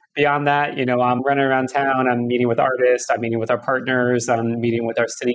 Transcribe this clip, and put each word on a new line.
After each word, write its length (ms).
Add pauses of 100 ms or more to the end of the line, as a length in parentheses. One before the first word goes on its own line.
(160)
beyond 320
that, 300
you 80
know, 160
I'm 200
running 220
around 240
town, 420
I'm 160
meeting 220
with 120
artists, 500
I'm 120
meeting 180
with 120
our 80
partners, 720
I'm 300
meeting 280
with 120
our 80
city 280